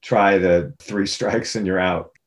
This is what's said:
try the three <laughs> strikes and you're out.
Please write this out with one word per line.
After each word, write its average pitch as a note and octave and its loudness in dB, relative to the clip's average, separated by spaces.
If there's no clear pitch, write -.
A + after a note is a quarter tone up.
try G2+ 2
the F2 2
three G2+ -4
<laughs> - -6
strikes A2+ -2
and G#2 -4
you're F#2 0
out. F2+ -2